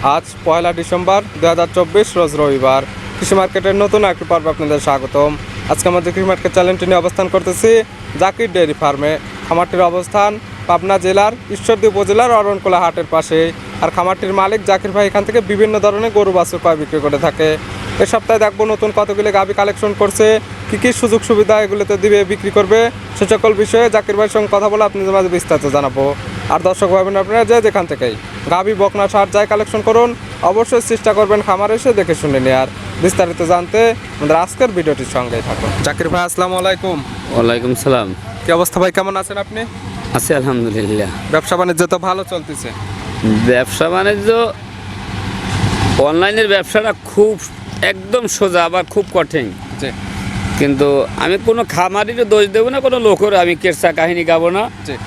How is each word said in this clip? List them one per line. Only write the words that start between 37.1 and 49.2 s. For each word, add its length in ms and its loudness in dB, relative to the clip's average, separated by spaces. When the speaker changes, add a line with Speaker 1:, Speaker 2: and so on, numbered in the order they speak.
Speaker 2:
ওয়ালাইকুম 380 2
সালাম। 240 2
Speaker 1:
কি 140 -4
অবস্থা 240 0
ভাই, 160 2
কেমন 240 -2
আছেন 240 -8
আপনি? 160 -10
Speaker 2:
আছি 220 -2
আলহামদুলিল্লাহ। 720 -2
Speaker 1:
ব্যবসা 260 0
বাণিজ্য 220 0
তো 40 0
ভালো 140 -2
চলতেছে? 380 -10
Speaker 2:
ব্যবসা 440 2
বাণিজ্য, 360 0
অনলাইনের 460 2
ব্যবসাটা 380 0
খুব 240 4
একদম 320 -2
সোজা, 320 2
আবার 140 0
খুব 120 0
কঠিন। 320 0